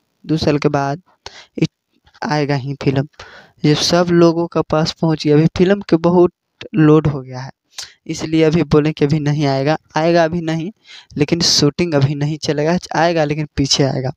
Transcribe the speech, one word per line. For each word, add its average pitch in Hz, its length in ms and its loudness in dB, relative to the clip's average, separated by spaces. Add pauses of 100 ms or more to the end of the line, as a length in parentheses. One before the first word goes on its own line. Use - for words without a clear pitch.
(240)
दो 156 120 0
साल 151 220 0
के 147 100 0
बाद 147 340 -4 (560)
इ-, - 80 0 (560)
आएगा 147 320 -2
ही 139 200 -6
फिल्म। 135 320 -2 (580)
ये 151 100 4
सब 175 360 0
लोगों 170 360 4
के 165 140 -4 (100)
पास 156 220 0
पहुँच 160 320 -2
गया। 147 120 2
अभी 156 100 4 (100)
फिल्म 196 240 0
के - 180 0
बहुत 175 340 4 (420)
लोड 156 320 4
हो 143 140 -4
गया 127 200 -14
है, 131 100 -12 (560)
इसलिए 160 380 -2
अभी 156 200 2
बोले 151 280 2
कि - 120 -2
अभी 147 160 2
नहीं 147 260 0
आएगा। 135 300 0 (200)
आएगा 170 280 2
अभी 165 160 -2
नहीं, 160 300 -4 (460)
लेकिन 165 240 0
शूटिंग 165 540 0
अभी 143 200 0
नहीं 147 240 -4
चलेगा, 156 400 -2 (180)
आएगा 165 280 2
लेकिन 151 320 -4
पीछे 143 280 0
आएगा। 135 320 -2